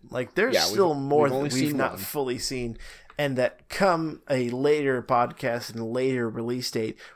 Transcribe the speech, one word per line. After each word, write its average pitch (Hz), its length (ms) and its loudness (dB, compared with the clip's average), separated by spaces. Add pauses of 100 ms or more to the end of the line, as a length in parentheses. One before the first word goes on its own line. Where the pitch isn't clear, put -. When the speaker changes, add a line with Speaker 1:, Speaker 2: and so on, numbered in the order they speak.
Speaker 1:
Like, 127 260 -6
there's 226 180 2
Speaker 2:
Yeah, 170 120 6
we've, 185 80 0
Speaker 1:
still 185 200 4
more 143 300 4
Speaker 2:
we've 135 80 4
Speaker 1:
that 131 40 0
Speaker 2:
only 143 140 0
Speaker 1:
we've 131 200 0
Speaker 2:
seen 143 80 -2
Speaker 1:
not 131 160 0
Speaker 2:
one. 98 80 -12
Speaker 1:
fully 127 360 -2
seen, 120 400 -6 (400)
and 147 220 0
that - 300 0
come 165 600 0
a 127 220 0
later 139 500 2
podcast 120 720 -2
and 113 80 -10
a 113 60 -6
later 123 440 0
release 120 400 -4
date, 110 280 -4 (180)